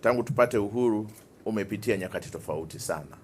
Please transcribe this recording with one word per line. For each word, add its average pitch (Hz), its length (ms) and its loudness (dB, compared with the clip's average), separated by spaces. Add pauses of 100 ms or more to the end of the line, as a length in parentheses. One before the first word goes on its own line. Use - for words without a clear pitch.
tangu 117 220 4
tupate 120 340 4
uhuru 107 500 2 (380)
umepitia 104 520 0
nyakati 92 340 -6
tofauti 80 480 -8
sana. 78 440 -6